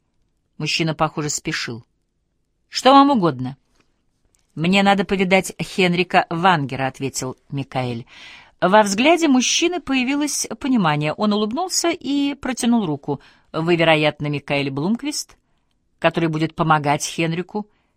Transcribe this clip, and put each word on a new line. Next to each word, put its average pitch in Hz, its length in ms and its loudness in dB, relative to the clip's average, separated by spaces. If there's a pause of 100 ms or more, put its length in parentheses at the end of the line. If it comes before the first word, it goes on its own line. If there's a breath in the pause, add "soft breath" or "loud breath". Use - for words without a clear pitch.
(560)
Мужчина, 156 380 -2
похоже, 151 360 -2
спешил. 127 540 -8 (840)
«Что - 240 2
вам 277 180 8
угодно?» 139 460 -2 (960)
«Мне 185 300 2
надо 196 200 4
повидать 190 560 0
Хенрика 180 680 0
Вангера», — 151 560 0
ответил 131 500 -6 (140)
Микаэль. 127 560 -6 (540 loud breath)
Во 208 240 6
взгляде 285 420 2
мужчины 311 540 2
появилось 277 680 -2 (140)
понимание. 156 520 0
Он 208 200 0
улыбнулся 269 580 -2
и 285 440 -2
протянул 240 520 0
руку. 147 340 -4 (320 soft breath)
«Вы, 165 220 0
вероятно, 151 540 2
Микаэль 143 420 -2
Блумквист, 208 640 -6 (600)
который 165 300 -2
будет 160 260 -4
помогать 151 500 0
Хенрику 175 640 -6 (280)